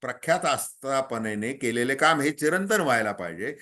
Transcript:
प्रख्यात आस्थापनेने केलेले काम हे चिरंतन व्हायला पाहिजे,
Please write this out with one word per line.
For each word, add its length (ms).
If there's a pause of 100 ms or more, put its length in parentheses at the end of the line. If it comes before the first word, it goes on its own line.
प्रख्यात 440
आस्थापनेने 1080
केलेले 420
काम 260
हे 100
चिरंतन 500
व्हायला 300
पाहिजे, 500